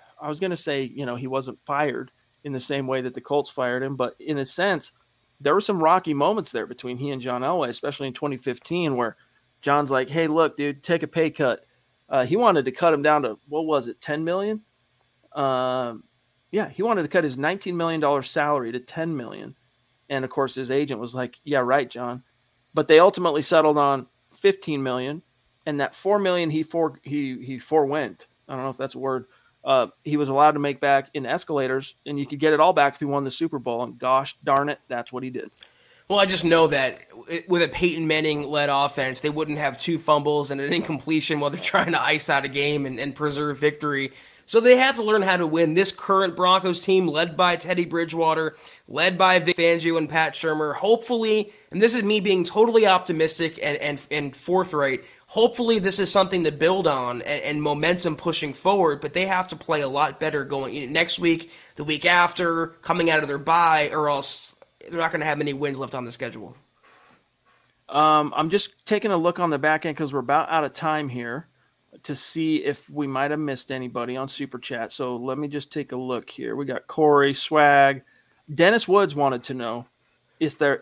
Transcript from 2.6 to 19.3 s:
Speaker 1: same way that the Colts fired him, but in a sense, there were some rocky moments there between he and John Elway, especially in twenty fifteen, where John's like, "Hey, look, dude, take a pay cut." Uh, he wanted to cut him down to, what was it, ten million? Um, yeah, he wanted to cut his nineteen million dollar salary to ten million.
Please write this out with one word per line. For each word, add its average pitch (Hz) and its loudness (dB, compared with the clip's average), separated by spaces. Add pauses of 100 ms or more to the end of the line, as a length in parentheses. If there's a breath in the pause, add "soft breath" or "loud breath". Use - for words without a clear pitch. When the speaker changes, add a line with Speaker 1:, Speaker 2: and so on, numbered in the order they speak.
Speaker 1:
same 139 -4
way 131 -2
that 127 -6
the 127 -12
Colts 143 -2
fired 127 -4
him, 135 -6
but 131 -4
in 147 -4
a 135 -4
sense, 180 -2 (480)
there 143 2
were 196 4
some 196 -2
rocky 165 4
moments 170 0
there 113 -4
between 123 -10
he 143 -6
and 131 -6
John 123 -6
Elway, 147 0
especially 139 -6
in 123 -8
twenty 143 -6
fifteen, 139 -4
where 120 -2 (460)
John's 143 2
like, 131 0
"Hey, 160 0
look, 156 2
dude, 143 -4
take 165 0
a 151 -4
pay 160 0
cut." 131 -2 (420)
Uh, 131 2
he 156 0
wanted 196 4
to 127 -4
cut 165 2
him 143 0
down 151 4
to, 110 -4
what 156 -4
was 139 0
it, - -12
ten 156 -6
million? 202 -4 (720)
Um, 127 -2 (460)
yeah, 190 -2
he 156 -6
wanted 220 2
to 147 -4
cut 175 2
his 131 -4
nineteen 175 -2
million 165 -2
dollar 143 2
salary 143 -2
to 123 -6
ten 165 -6
million. 107 -12 (520)